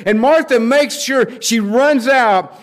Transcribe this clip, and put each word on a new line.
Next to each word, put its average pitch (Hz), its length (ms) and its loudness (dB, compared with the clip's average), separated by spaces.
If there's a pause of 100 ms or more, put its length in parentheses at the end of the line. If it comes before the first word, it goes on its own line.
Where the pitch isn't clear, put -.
And 214 140 0
Martha 277 400 2
makes 262 420 0
sure 262 280 -2 (120)
she 226 180 -2
runs 240 480 0
out 220 560 0